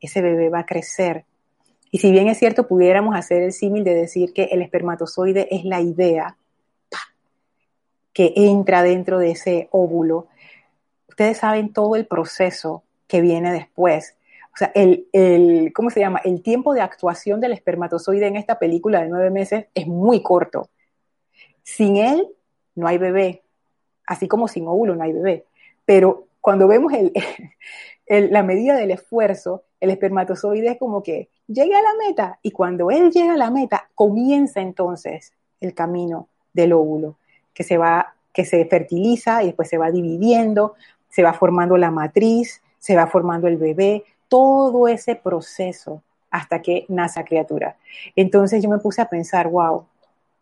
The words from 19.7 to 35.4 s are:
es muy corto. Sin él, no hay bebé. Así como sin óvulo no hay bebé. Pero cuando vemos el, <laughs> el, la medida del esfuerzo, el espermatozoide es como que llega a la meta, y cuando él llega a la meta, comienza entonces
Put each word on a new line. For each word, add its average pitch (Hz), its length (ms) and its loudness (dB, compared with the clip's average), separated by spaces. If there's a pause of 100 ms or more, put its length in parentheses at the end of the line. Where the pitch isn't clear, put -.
es 165 120 -6
muy 185 360 2
corto. - 480 -2 (920)
Sin 202 340 0
él, 277 300 0 (480)
no 170 140 -6
hay 175 100 0
bebé. 185 440 -2 (640)
Así 180 220 -6
como 220 200 0
sin 165 180 -8
óvulo 185 300 -2
no 165 80 -6
hay 160 80 -4
bebé. 170 320 -4 (400)
Pero 190 420 4 (140)
cuando 190 260 4
vemos 254 280 4
el, 202 180 0 (480)
<laughs> - 460 -20
el, 202 260 2
la 208 100 4
medida 214 340 0
del 214 140 -2
esfuerzo, 196 720 -4 (140)
el 190 120 0
espermatozoide 190 840 -2
es 240 60 -10
como 214 240 -6
que 160 260 -8 (200)
llega 294 300 2
a 415 40 4
la 440 260 0
meta, 190 340 -4
y 214 80 -6
cuando 180 400 -2
él 330 200 4
llega 339 240 2
a - 20 0
la 240 140 0
meta, 254 440 -4
comienza 247 640 0
entonces 175 720 -8 (280)